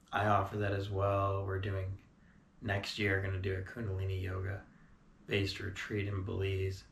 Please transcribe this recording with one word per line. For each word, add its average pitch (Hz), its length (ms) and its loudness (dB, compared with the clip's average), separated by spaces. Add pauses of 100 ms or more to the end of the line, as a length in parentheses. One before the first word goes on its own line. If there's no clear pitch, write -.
(120)
I 101 140 2
offer 101 320 4
that 101 140 2
as 101 180 0
well. 98 560 2
We're 95 120 -2
doing, 98 280 -2 (760)
next 101 380 -2
year, 95 240 4
gonna 95 160 -2
do 95 160 0
a 92 80 -2
Kundalini 95 600 -2
Yoga 95 380 -4 (680)
based 101 320 0
retreat 101 480 -2
in 101 160 -2
Belize, 95 680 -2